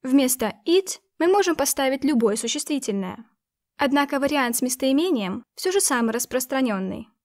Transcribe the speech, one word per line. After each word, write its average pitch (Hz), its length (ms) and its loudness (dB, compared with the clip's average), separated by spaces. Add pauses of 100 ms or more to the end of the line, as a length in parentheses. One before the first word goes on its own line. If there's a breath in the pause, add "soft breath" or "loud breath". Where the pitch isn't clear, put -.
Вместо 254 540 2 (100)
it 370 360 2 (180)
мы 320 80 2
можем 370 300 4
поставить 269 480 0
любое 226 320 2
существительное. 226 880 -4 (500)
Однако 285 440 0
вариант 277 360 0
с - 60 -2
местоимением 254 840 0 (120)
все - 160 -4
же 392 100 2
самый 233 320 0
распространенный. 233 960 -4 (160)